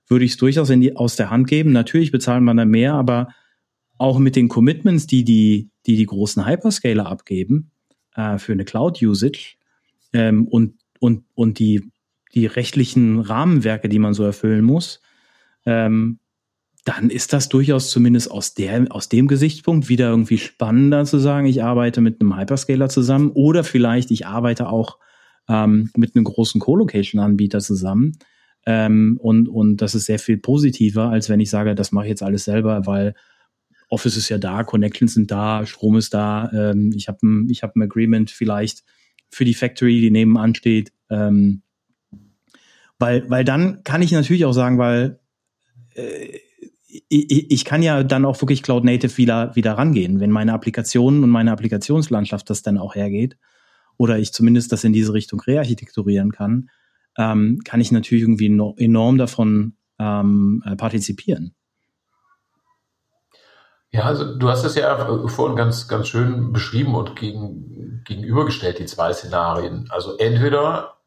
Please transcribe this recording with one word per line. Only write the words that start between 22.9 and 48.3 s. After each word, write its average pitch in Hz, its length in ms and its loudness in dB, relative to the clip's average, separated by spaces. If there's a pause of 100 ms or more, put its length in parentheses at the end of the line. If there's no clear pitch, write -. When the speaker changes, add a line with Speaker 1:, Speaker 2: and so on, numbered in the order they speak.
Speaker 1:
oder 156 280 4
vielleicht 123 480 0
ich 110 160 0
arbeite 117 440 -4
auch, 113 260 -4 (540)
ähm, 107 440 2
mit 117 220 2
einem 113 80 6
großen 110 380 -2
Colocation-Anbieter 104 960 0
zusammen. 101 580 -2 (500)
Ähm, 110 540 2
und, 113 280 4
und 107 300 2
das 104 160 -2
ist 104 120 -4
sehr 107 120 -2
viel 110 180 -2
positiver, 120 760 0
als 110 180 -2
wenn 107 120 2
ich 104 80 0
sage, 107 260 -2
das 101 180 -4
mache 101 140 -2
ich 107 40 -4
jetzt 101 120 -8
alles 98 220 -4
selber, 107 420 -2
weil 101 280 -2 (720)
Office 117 280 -4
ist 110 120 -6
ja 110 80 -4
da, 98 260 -4
Connections 110 520 0
sind 107 160 0
da, 107 340 -2
Strom 107 320 0
ist 110 160 -2
da, 107 400 -2
ähm, 104 420 0
ich 101 140 -8
hab 98 140 -8
ein, 107 260 0
ich 123 140 -4
hab 110 140 -10
ein 110 60 2
Agreement 110 480 0
vielleicht 107 520 -6 (480)
für - 140 -4
die 120 100 2
Factory, 120 460 0
die 113 100 4
nebenan 110 440 4
steht, 110 380 -2 (160)
ähm, 101 540 2 (1400)
weil, 123 320 -2
weil 127 140 0
dann 165 400 0
kann 160 180 0
ich 165 100 2
natürlich 165 320 2
auch 131 80 2
sagen, 123 260 2
weil... 123 420 0 (760)
Äh, - 440 -12 (520)
ich, - 400 0
ich, 151 200 0
ich 131 140 2
kann 156 180 0
ja 151 200 2
dann 135 220 2
auch 135 180 -2